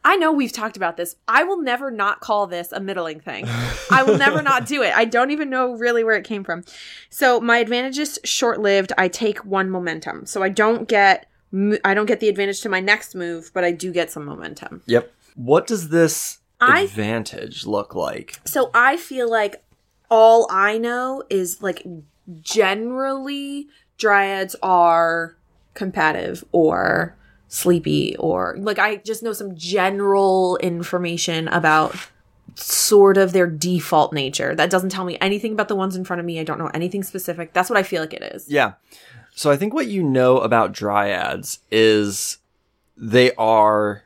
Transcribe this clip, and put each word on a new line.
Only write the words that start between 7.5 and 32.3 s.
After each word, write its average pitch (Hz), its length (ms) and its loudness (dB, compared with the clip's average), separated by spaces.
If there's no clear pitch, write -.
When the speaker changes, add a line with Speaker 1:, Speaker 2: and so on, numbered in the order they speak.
Speaker 1:
advantage 247 400 -2
is 294 260 -6
short-lived. 202 760 0
I 190 100 2
take 208 320 -4
one 190 300 -2
momentum. 170 560 -6
So 196 180 -4
I 190 60 0
don't 208 380 2
get 196 400 4
mo-, 202 320 0
I 196 120 2
don't 214 100 0
get 214 140 0
the 220 100 2
advantage 196 320 -2
to 220 80 -8
my 185 100 0
next 202 360 0
move, 170 380 -10
but 185 100 0
I 175 80 2
do 180 200 -6
get 165 200 -2
some 151 140 -12
momentum. - 600 -14
Speaker 2:
Yep. - 260 0
What 143 300 2
does 180 240 -4
this 160 500 2
Speaker 1:
I 277 200 4
Speaker 2:
advantage - 840 -6
look 101 300 -4
like? - 500 -6
Speaker 1:
So 254 280 -2
I 262 240 4
feel 254 320 -6
like 214 340 -2
all 226 420 8
I 202 260 2
know 254 520 -4
is, 185 340 -4
like, 185 220 -6
generally 269 1300 -2
dryads 196 640 2
are 170 760 4
combative 170 800 -2
or 165 640 2
sleepy 151 680 0
or, - 420 -2
like, 202 200 -4
I 208 180 0
just 220 260 -10
know 226 100 -6
some 196 220 -10
general 190 1000 0
information 170 880 -4
about 156 480 2